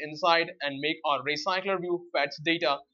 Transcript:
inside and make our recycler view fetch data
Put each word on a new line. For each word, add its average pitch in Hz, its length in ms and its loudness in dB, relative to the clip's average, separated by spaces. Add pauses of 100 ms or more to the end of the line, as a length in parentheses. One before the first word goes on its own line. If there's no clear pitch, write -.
inside 165 500 2 (120)
and 139 180 -4
make 151 240 0
our 143 180 2
recycler 185 560 0
view 175 340 -4
fetch 147 220 0 (100)
data 165 340 2 (160)